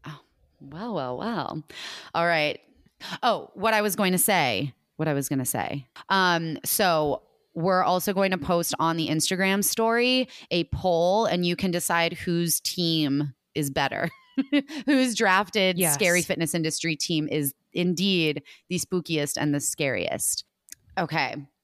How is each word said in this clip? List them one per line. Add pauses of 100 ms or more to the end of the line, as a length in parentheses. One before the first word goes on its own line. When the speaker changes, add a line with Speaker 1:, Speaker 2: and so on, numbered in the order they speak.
Speaker 1:
Oh, (420)
well,
well,
well. (520)
All
right. (640)
Oh,
what
I
was
going
to
say, (220)
what
I
was
gonna
say. (240)
Um,
so (320)
we're
also
going
to
post
on
the
Instagram
story (240)
a
poll,
and
you
can
decide
whose
team (200)
is
better, (260)
<laughs>
whose
drafted
Speaker 2:
Yes.
Speaker 1:
scary
fitness
industry
team
is (180)
indeed (280)
the
spookiest
and
the
scariest. (540)
Okay. (280)